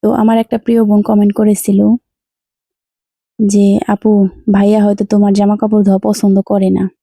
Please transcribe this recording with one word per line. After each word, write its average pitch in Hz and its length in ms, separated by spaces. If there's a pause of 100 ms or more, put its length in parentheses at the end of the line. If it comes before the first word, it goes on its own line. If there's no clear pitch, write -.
তো 214 80
আমার 226 260
একটা 226 200
প্রিয় 233 260
বোন 208 180
কমেন্ট 208 320
করেছিল 202 460 (1700)
যে, 202 420
"আপু, 208 400 (240)
ভাইয়া 202 320
হয়তো 202 220
তোমার 208 280
জামা 202 240
কাপড় 214 260
ধোয়া 190 200
পছন্দ 202 380
করে 190 280
না 185 200 (120)